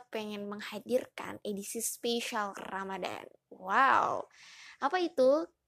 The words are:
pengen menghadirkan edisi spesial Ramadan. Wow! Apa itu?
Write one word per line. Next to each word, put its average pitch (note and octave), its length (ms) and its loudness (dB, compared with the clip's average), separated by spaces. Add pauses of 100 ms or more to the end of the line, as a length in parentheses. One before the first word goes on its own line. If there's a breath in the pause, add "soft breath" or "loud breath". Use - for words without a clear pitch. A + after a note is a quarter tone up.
(140)
pengen G#3+ 320 -6
menghadirkan G#3 960 -6
edisi G#3 400 -6
spesial A#3 720 -2
Ramadan. F#3+ 720 -6 (240)
Wow! G#3+ 800 4 (480 loud breath)
Apa F#4 240 0
itu? D#4 480 4 (180)